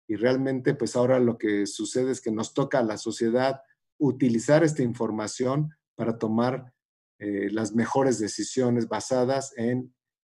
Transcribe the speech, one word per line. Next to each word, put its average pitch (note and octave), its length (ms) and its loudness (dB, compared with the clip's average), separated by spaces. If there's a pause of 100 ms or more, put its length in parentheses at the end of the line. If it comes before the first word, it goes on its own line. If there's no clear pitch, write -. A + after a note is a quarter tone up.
Y G#2+ 80 -2
realmente, C3 580 0
pues A#2+ 220 -4
ahora B2+ 240 4
lo A#2 180 2
que G2+ 300 0
sucede B2+ 440 -4
es A#2+ 80 -4
que A2+ 120 -4
nos A2 220 -4
toca C#3 260 0
a A#2+ 40 2
la G#2+ 140 -2
sociedad A#2+ 640 0 (380)
utilizar B2+ 640 4
esta D3+ 180 2
información A#2+ 920 -2 (220)
para A2+ 220 -4
tomar, A#2 560 -2 (460)
eh, G2+ 320 -4
las G#2+ 220 -2
mejores A#2 460 2
decisiones A#2 720 -2
basadas B2+ 640 -2
en, B2 380 -2 (340)